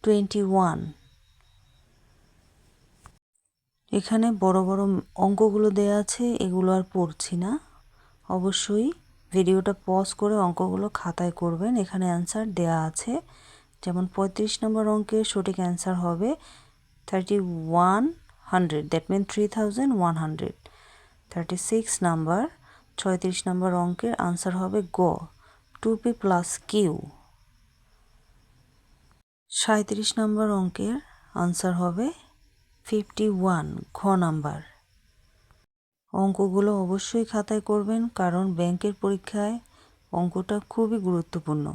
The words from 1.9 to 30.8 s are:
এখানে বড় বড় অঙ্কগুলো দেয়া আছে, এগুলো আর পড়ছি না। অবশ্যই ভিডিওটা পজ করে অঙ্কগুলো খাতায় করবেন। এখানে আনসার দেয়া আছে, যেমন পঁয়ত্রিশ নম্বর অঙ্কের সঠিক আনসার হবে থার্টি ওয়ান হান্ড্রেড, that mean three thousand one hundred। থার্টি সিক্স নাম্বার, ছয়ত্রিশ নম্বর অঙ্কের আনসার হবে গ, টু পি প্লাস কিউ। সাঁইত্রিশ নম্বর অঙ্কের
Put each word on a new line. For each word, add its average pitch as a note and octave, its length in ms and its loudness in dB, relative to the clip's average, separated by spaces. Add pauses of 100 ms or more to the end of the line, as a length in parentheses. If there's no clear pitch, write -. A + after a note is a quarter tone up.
এখানে A3 360 2 (160)
বড় F#3+ 160 4 (100)
বড় G3 120 0 (440)
অঙ্কগুলো G#3 420 4 (120)
দেয়া G3+ 240 4
আছে, A#3+ 220 -4 (200)
এগুলো F#3 320 2
আর F#3+ 60 0 (120)
পড়ছি F3 480 -2
না। G3 80 -2 (880)
অবশ্যই G3+ 500 0 (440)
ভিডিওটা F#3+ 420 4 (140)
পজ F#3+ 200 2 (120)
করে G#3 160 2 (100)
অঙ্কগুলো F#3 420 0 (120)
খাতায় F3 420 -2
করবেন। F3 320 0 (100)
এখানে F#3 220 -2 (120)
আনসার G#3+ 280 -4 (120)
দেয়া E3 200 2 (120)
আছে, - 240 -6 (720)
যেমন F3+ 200 -2 (120)
পঁয়ত্রিশ G3 380 -2 (100)
নম্বর A3 200 0 (120)
অঙ্কের G#3+ 280 0 (100)
সঠিক F#3+ 240 -2 (120)
আনসার F3+ 260 -2 (100)
হবে F3 240 0 (760)
থার্টি F#3+ 300 0 (320)
ওয়ান F#3 340 4 (480)
হান্ড্রেড, D#3 420 2
that D#3+ 180 0
mean G3 200 2
three G#3 260 0
thousand A3 320 0 (180)
one E3 160 0
hundred। D#3 320 -6 (760)
থার্টি F3 260 -4 (120)
সিক্স A3+ 240 0 (140)
নাম্বার, E3 360 2 (560)
ছয়ত্রিশ F#3 480 -2
নম্বর F#3 240 0 (120)
অঙ্কের F3+ 300 -2 (140)
আনসার F3 340 -2
হবে F#3+ 180 -2 (180)
গ, - 20 -2 (840)
টু A3 80 0 (120)
পি A#3+ 100 0 (100)
প্লাস F3+ 280 2 (200)
কিউ। G3 240 2 (2500)
সাঁইত্রিশ G#3+ 580 0 (100)
নম্বর G#3+ 280 0 (120)
অঙ্কের G3 360 -2 (480)